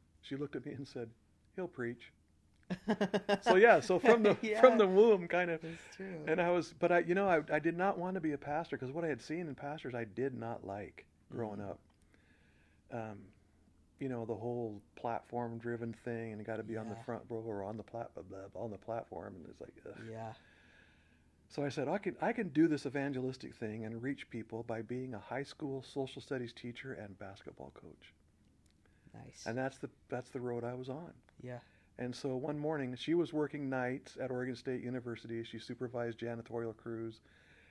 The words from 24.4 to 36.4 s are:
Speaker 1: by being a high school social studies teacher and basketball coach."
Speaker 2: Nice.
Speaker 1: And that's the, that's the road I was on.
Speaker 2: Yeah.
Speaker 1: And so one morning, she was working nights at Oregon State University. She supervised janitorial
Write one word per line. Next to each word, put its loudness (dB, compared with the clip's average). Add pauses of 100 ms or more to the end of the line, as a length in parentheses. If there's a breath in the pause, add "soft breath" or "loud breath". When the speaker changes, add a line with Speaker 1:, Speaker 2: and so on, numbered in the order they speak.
Speaker 1:
by -4
being -6
a -6
high -4
school -8
social -6
studies -4
teacher -10
and -10
basketball -14
coach." -20 (1000 soft breath)
Speaker 2:
Nice. -16
Speaker 1:
And -2
that's -2
the, -8 (200)
that's -4
the -6
road -2
I -4
was -8
on. -8 (280)
Speaker 2:
Yeah. -10 (400 soft breath)
Speaker 1:
And -4
so -2
one -2
morning, -2
she 0
was 4
working 0
nights -2
at -2
Oregon -2
State -4
University. -4
She -10
supervised -4
janitorial -4